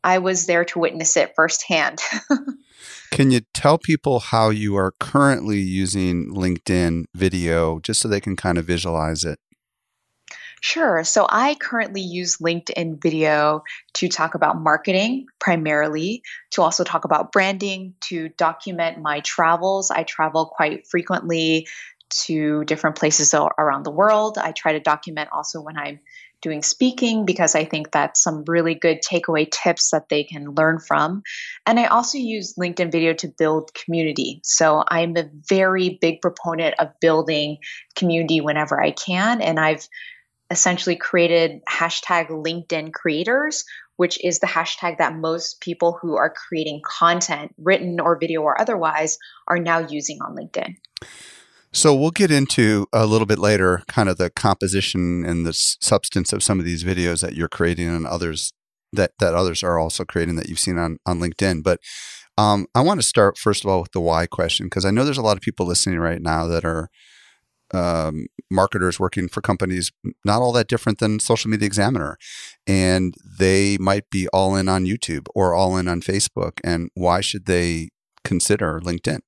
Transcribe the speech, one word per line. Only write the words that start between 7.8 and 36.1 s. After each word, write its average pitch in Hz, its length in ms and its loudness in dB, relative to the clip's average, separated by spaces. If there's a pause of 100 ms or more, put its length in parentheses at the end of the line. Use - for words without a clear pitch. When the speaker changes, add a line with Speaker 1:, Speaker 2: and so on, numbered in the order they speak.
Speaker 2:
just - 200 -2
so 117 80 -2
they 101 120 0
can 98 160 -4
kind 87 220 0
of 82 60 -4
visualize 82 600 -2
it? 78 140 -6 (1200)
Speaker 1:
Sure. 202 440 0
So 202 240 2
I 269 280 2
currently 208 440 -6
use 175 380 -4
LinkedIn 165 640 -4
video 151 600 2 (300)
to 180 140 -2
talk 165 260 -2
about 160 260 0
marketing 190 640 0 (140)
primarily, 156 840 0 (300)
to 185 100 2
also 165 220 2
talk - 200 -2
about 151 280 0
branding, 190 680 -2
to 165 280 -6
document 165 720 -2
my 147 180 -2
travels. 180 680 0
I 165 140 -2
travel 160 420 0
quite - 400 -2
frequently 165 800 -2 (580)
to 151 400 0
different - 320 -2
places 151 380 2
a-, 151 140 2 (100)
around 143 260 0
the 147 60 -6
world. 214 480 2
I 160 140 -4
try 160 200 -2
to 151 80 -2
document 151 520 -4
also 151 280 -8
when 151 160 -14
I'm 147 240 -10 (420)
doing 156 200 -6
speaking 247 640 2
because 180 300 2
I 160 100 2
think 156 280 -6
that's 147 300 0
some 156 260 -2
really 165 260 2
good 160 260 2
takeaway 160 500 0
tips - 400 0
that 156 180 0
they 147 160 0
can 143 300 -12
learn 160 260 4
from. 156 420 0 (440)
And 226 120 4
I 240 60 4
also 240 340 2
use 220 400 -6
LinkedIn 175 320 -2
video 165 240 2
to 160 140 -8 (100)
build 156 360 0
community. 156 680 -2
So 156 460 2
I'm 170 280 0
a 156 140 -2 (180)
very 185 520 2
big 165 200 0